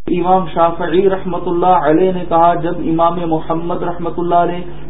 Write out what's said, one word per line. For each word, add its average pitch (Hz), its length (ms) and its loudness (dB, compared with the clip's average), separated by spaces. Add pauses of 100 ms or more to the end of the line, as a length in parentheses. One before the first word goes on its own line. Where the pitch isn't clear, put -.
امام 180 460 2
شافعی 170 560 2
رحمت 185 380 -2
اللہ 175 180 0
علیہ 175 460 4
نے 180 180 -4
کہا، 170 240 4
جب 165 260 -2
امام 165 480 0
محمد 165 560 -4
رحمت 170 340 -6
اللہ 175 180 0
علیہ 175 240 2 (300)